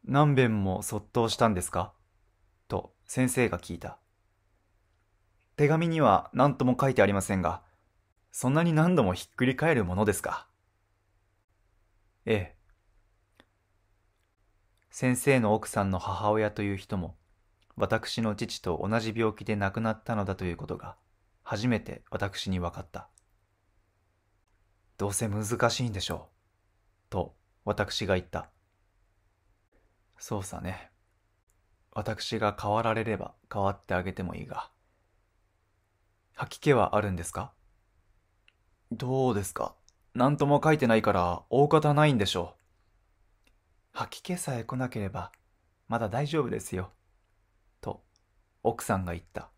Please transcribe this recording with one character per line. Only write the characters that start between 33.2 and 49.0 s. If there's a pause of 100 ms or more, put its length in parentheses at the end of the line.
変
わ
っ
て
あ
げ
て
も
い
い
が。 (1600)
吐
き
気
は
あ
る
ん
で
す
か？」 (1400)
「ど
う
で
す
か。 (380)
何
と
も
書
い
て
な
い
か
ら
大
方
な
い
ん
で
し
ょ
う。」 (1300)
「吐
き
気
さ
え
来
な
け
れ
ば (540)
ま
だ
大
丈
夫
で
す
よ」 (920)
と (600)
奥
さ
ん